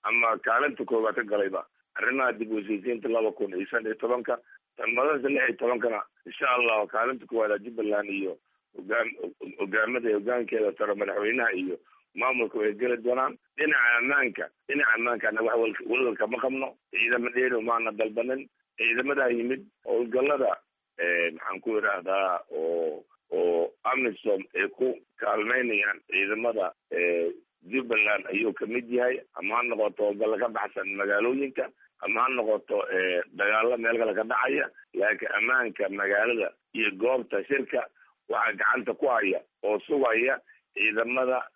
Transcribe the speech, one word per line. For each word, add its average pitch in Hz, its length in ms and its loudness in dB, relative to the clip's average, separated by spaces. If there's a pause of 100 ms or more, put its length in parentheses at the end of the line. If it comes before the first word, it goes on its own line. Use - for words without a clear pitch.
ama 113 340 2
kaalinta 117 480 0
koowaad 110 300 2
ka 120 80 -2
galayba 101 420 0 (300)
arrimaha 127 380 0
dib 110 180 -6
u 110 60 0
heshiisiinta 107 520 -4
laba 113 220 2
kun 98 220 -6
iyo 92 120 -2
shan 113 200 -4
iyo 107 100 -2
tobanka. 120 420 -2 (400)
Tan 117 160 -4
madasha 135 360 2
lix 139 160 2
iyo 120 120 0
tobankana, 117 440 0 (240)
insha - 240 -6
Allah, 117 380 2
kaalinta 113 380 -2
koowaad 107 380 0
Jubbaland 107 460 -2
iyo 98 240 -4 (420)
hogaan-, 110 380 -2 (460)
hogaamada 110 500 -2
iyo 104 100 2
hogaankeeda 110 580 0
sare 104 180 0
madaxweynaha 104 580 0
iyo 92 220 -4 (400)
maamulka 117 440 -2
way 107 140 2
geli 120 240 0
doonaan. 123 400 0 (200)
Dhinaca 131 400 4
ammaanka, 123 480 0 (220)
dhinaca 135 280 2
ammaanka 113 340 0
annaga 110 260 0
wax 117 60 4
wal-, 110 280 -2
walwal 120 280 2
kama 110 240 -2
qabno. 131 260 -2 (240)
Ciidamo 120 380 0
dheeri 123 320 2
maana 117 300 0
dalbanin. 117 580 -2 (280)
Ciidamadaa 131 520 0
yimid 120 320 0 (240)
howlgallada, 123 640 2 (460)
eh, 85 360 2
maxaan 87 280 -8
ku 113 160 0
idhaahdaa, 95 640 0 (100)
oo, 80 540 -2 (240)
oo 87 400 2 (140)
amisom 117 580 0 (160)
ay 98 160 2
ku 127 240 0 (240)
kaalmeynayaan 107 880 0
ciidamada, 101 640 -2 (160)
eh, 85 400 0 (340)
Jubbaland 104 640 0
ayuu 101 260 0
ka - 120 -6
mid 117 240 -6
yahay, 123 320 0 (160)
ama 98 180 -4
ha 120 80 2
noqoto 107 400 -2
howlgallo 104 340 0
ka 117 120 -2
baxsan 101 480 -6
magaalooyinka, 127 720 0 (320)
ama 104 200 -2
ha 127 80 2
noqoto, 110 480 0 (120)
eh, 92 320 0 (100)
dagaallo 110 460 2
meel 117 200 2
kale 113 180 2
ka 110 80 0
dhacaya. 127 420 0 (280)
Laakiin 104 440 0
ammaanka 113 520 0
magaalada 101 600 2 (240)
iyo 110 240 0
goobta 113 480 0
shirka 135 400 -2 (440)
waxaa 110 280 0
gacanta 110 360 0
ku - 140 -2
haya 104 320 2 (240)
oo 104 220 2
sugaya 127 560 2 (320)
ciidamada 120 680 0 (160)